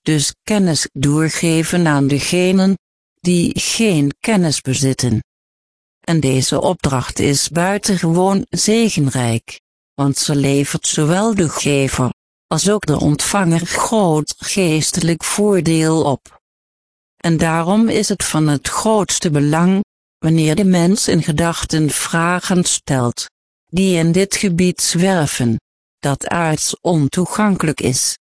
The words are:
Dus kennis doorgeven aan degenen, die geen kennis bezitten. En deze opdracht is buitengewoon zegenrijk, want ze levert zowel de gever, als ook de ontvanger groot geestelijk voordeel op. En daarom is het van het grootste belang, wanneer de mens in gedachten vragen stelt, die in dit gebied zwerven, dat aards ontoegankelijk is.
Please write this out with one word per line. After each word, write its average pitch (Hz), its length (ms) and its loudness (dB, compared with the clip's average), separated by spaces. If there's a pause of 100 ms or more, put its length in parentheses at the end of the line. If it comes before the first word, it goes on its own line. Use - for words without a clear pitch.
Dus 151 420 -2
kennis 190 500 0
doorgeven 160 920 0
aan 143 200 2
degenen, 180 720 2 (420)
die 175 400 0
geen 156 600 0
kennis 175 400 0
bezitten. 131 640 -2 (760)
En 165 200 0
deze 131 400 0
opdracht 139 580 -2
is 143 300 0
buitengewoon 185 1000 0
zegenrijk, 143 1120 0 (340)
want 139 240 0
ze 151 180 -2
levert 139 500 0
zowel 185 480 0
de 185 140 0
gever, 135 640 -2 (340)
als 160 240 -2
ook 208 160 -2
de 147 120 2
ontvanger 170 680 0
groot 170 720 0
geestelijk 165 840 -2
voordeel 160 800 0
op. - 360 -4 (760)
En 165 200 0
daarom 165 520 2
is 214 200 0
het - 160 -4
van 156 240 0
het 143 200 -2
grootste 208 640 -2
belang, 160 540 2 (340)
wanneer 160 360 2
de 208 100 0
mens 180 440 2
in 170 140 2
gedachten 160 680 -2
vragen 175 720 0
stelt, - 680 -2 (420)
die 185 240 2
in 165 160 2
dit 196 240 0
gebied 180 440 0
zwerven, 165 800 0 (380)
dat - 300 -4
aards 160 520 -2
ontoegankelijk 170 1000 0
is. - 460 -2